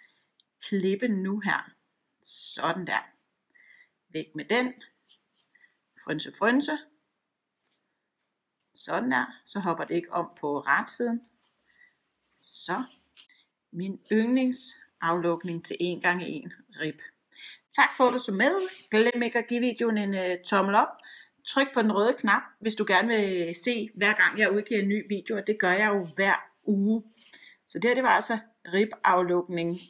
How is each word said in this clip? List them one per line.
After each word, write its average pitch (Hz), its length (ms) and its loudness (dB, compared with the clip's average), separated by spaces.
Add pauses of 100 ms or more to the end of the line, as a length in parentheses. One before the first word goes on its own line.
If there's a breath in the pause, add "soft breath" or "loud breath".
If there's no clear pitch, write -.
(640 soft breath)
klippe 196 460 0
nu 196 320 -2
her. 190 300 -4 (520)
Sådan - 640 -4
der. - 240 -4 (1000 soft breath)
Væk 160 260 -8
med 151 100 -10
den. 254 300 0 (1300 soft breath)
Frynse, 151 340 -6
frynse. 277 400 0 (2000)
Sådan 214 360 -4
der. 247 160 0 (180)
Så - 160 -8
hopper 165 240 -2
det 165 100 -4
ikke 170 180 -4
om 170 180 -4 (100)
på 147 200 -2
retsiden. 233 600 -2 (1160 soft breath)
Så. - 460 -6 (880 soft breath)
Min 185 280 -6 (120)
yndlingsaflukning 180 1500 -2
til 165 160 -10
en 175 200 -2
gange 180 260 0
en 151 260 -10 (280)
rib. 151 200 -6 (720 loud breath)
Tak 262 220 4
for, 262 80 6
at 240 80 6
du 247 60 -2
så 233 140 -4
med. 226 200 2 (380)
Glem 240 320 4
ikke 240 160 -2
at 226 80 -2
give 240 140 -2
videoen 233 380 0
en, 196 180 -2
øh, 180 280 -2
tommel 196 300 2
op. 233 140 6 (580 loud breath)
Tryk 269 280 0
på 240 80 4
den 214 100 4
røde 208 260 4
knap, 214 240 2 (180)
hvis 214 160 -2
du 214 120 0
gerne 196 200 4
vil 190 460 0 (100)
se, 226 300 -2
hver 202 180 2
gang 196 260 2
jeg 202 140 4
udgiver 208 280 0
en 196 80 0
ny 202 200 0
video, 208 280 -4
og 196 100 -4
det 214 120 0
gør 180 140 4
jeg 208 160 2
jo 202 160 0
hver 185 320 0 (280)
uge. 208 380 2 (640 loud breath)
Så - 120 -12
det 226 120 2
her, 247 40 4
det 262 100 0
var - 60 4
altså 214 280 2 (260)
ribaflukningen, 180 1120 2 (120)